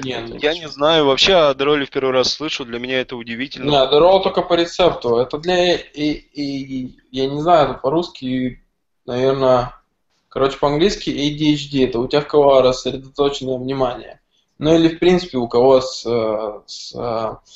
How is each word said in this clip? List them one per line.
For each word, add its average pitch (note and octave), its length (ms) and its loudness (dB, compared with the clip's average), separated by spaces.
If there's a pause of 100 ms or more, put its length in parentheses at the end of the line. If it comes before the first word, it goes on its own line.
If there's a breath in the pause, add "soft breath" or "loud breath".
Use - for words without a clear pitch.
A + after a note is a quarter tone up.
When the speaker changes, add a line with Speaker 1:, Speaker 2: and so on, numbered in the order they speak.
(160)
Speaker 1:
каким-то? A#2 200 -10
Speaker 2:
ну - 60 -14
Speaker 3:
Я D3 120 0
не E3 160 -10
знаю, D3+ 360 2
вообще C#3 280 4
о D3+ 200 6
Adderall C#3+ 320 0
в - 40 -16
первый C3 240 -2
раз B2+ 180 2
слышу, D3 320 -8
для A#2 160 -8
меня B2+ 220 -4
это B2+ 160 -8
удивительно. A#2+ 520 -8
Speaker 2:
Не, D3 80 4
Adderall D#3 460 4
только F#3 180 -2
по F3 120 0
рецепту. E3 640 0
Это B2+ 200 -2
для... F3 380 0
и, - 280 -8 (100)
и, C3+ 840 -10 (140)
я C3 160 -2
не C#3+ 140 -4
знаю, D#3 300 4
это - 80 -6
по-русски, B2+ 840 -4 (420)
наверное... B2+ 680 0 (560)
Короче, C3+ 280 -2
по-английски D3+ 520 0
A C#3+ 280 -4
D D3+ 160 2
H C#3+ 180 -4
D. C3+ 120 2
Это A#2+ 160 -2
у B2+ 80 -4
тех, D3 200 0
кого C#3 340 6
рассредоточенное C3 960 -2
внимание. B2+ 640 -6 (360)
Ну D3+ 160 2
или, E3 140 4
в D#3+ 120 -2
принципе, F3 380 2
у A#2+ 120 -2
кого B2+ 320 6
с, - 240 -10
э, A2 600 -4
с, - 300 -16
э, A2+ 400 -6 (200 soft breath)